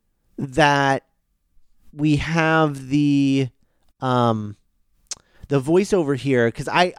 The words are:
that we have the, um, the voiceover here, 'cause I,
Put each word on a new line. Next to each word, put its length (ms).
that 720
we 260
have 720
the, 580
um, 580
the 120
voiceover 560
here, 360
'cause 200
I, 280